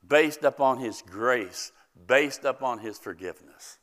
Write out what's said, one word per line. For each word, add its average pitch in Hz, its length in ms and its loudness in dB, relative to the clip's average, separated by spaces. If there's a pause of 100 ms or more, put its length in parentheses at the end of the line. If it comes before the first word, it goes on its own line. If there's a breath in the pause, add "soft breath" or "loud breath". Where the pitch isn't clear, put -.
based 151 360 4
upon 131 360 2
his 113 220 -8
grace, 104 680 -4 (360 soft breath)
based 139 380 2
upon 127 340 -4
his 107 180 -12
forgiveness. - 840 -14